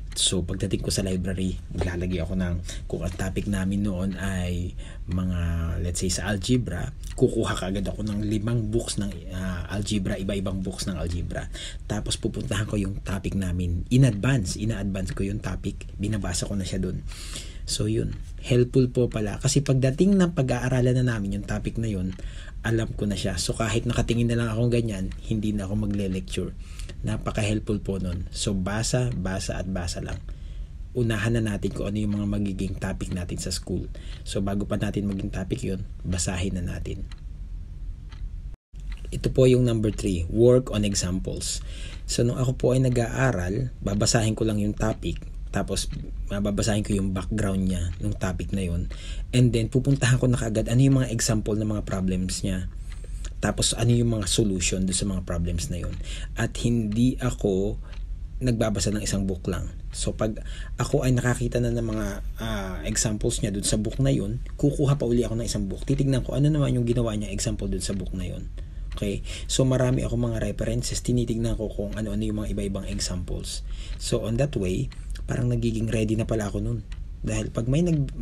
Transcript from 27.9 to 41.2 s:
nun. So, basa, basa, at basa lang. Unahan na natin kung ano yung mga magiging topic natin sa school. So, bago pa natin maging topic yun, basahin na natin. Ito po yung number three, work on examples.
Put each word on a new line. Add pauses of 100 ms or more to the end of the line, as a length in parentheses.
nun.
So,
basa,
basa,
at
basa
lang. (800)
Unahan
na
natin
kung
ano
yung
mga (140)
magiging
topic
natin
sa
school. (400)
So,
bago
pa
natin
maging
topic
yun, (160)
basahin
na
natin. (2000)
Ito
po
yung
number
three,
work
on
examples. (480)